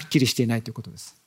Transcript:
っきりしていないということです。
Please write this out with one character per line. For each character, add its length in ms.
っ 20
き 120
り 60
し 80
て 100
い 40
な 80
い 60
と 80
い 20
う 20
こ 100
と 80
で 60
す。 300